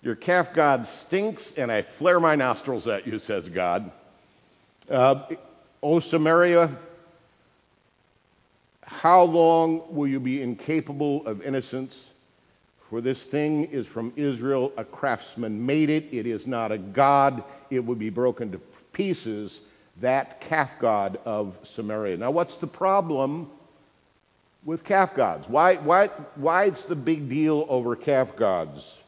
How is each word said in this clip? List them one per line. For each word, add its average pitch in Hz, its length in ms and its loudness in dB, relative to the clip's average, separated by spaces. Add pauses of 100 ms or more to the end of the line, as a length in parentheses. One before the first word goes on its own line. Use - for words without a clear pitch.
"Your 117 140 -4
calf 175 380 0
god 139 340 2
stinks, - 680 -6
and 123 140 -4
I 107 100 0
flare 175 380 2
my 160 160 4
nostrils 127 520 -2
at 101 180 -4
you," 113 140 -6
says 95 300 -6
God. 90 420 -2 (960)
Uh, 135 360 2 (580)
"O 156 160 4
Samaria, 165 720 4 (2000)
how 180 420 6
long 165 680 4
will 147 140 -2
you 135 120 -2
be 127 220 -4
incapable 143 840 -4
of 104 140 -8
innocence? 131 600 -6 (880)
For 113 120 -6
this 131 240 -4
thing 151 400 -2
is 131 200 -6
from 113 300 -8
Israel, 135 600 -2
a 110 80 -8
craftsman 113 800 -6
made 147 240 2
it. 156 240 0
It 113 120 -6
is 113 220 -6
not 117 240 -4
a 110 60 -2
god. 139 680 4 (260)
It 127 140 -2
would 113 160 -4
be 110 100 -4
broken 120 440 -2
to 92 80 -12 (320)
pieces, 110 680 -6 (400)
that 131 420 -2
calf 151 380 -4
god 101 460 0
of 104 380 -4
Samaria." 107 540 -6
Now, 117 140 -4
what's 170 260 -2
the 175 100 -8
problem 165 840 -2 (1120)
with 160 220 -8
calf 190 300 2
gods? 87 340 0
Why, 165 280 6
why, 170 300 4 (280)
why 151 300 2
it's 185 200 -2
the 175 100 -4
big 147 320 -4
deal 156 400 0
over 123 280 -2
calf 131 420 0
gods? 82 520 -2 (180)